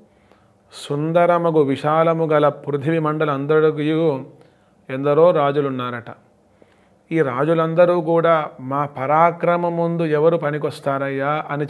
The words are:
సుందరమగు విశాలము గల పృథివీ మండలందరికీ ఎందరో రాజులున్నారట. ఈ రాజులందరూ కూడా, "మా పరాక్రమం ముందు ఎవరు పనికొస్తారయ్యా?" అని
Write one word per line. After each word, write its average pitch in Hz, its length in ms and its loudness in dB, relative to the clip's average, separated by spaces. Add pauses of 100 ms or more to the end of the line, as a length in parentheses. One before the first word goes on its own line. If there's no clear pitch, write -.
(720)
సుందరమగు 165 880 0
విశాలము 160 640 0
గల 151 220 4
పృథివీ 147 500 -4
మండలందరికీ 151 920 0 (1000)
ఎందరో 143 400 4
రాజులున్నారట. 139 840 -2 (1000)
ఈ 165 100 2
రాజులందరూ 165 800 2
కూడా, 165 500 0 (100)
"మా 139 260 -4
పరాక్రమం 170 920 0
ముందు 170 260 -2
ఎవరు 160 340 2
పనికొస్తారయ్యా?" 143 1120 -4
అని 147 200 -4